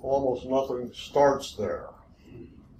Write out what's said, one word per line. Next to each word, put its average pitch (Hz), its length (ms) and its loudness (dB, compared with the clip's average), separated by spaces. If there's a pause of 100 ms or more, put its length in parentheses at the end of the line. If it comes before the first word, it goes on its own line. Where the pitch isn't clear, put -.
almost 131 460 0
nothing 127 480 -2
starts - 600 4
there. 92 360 -4 (880)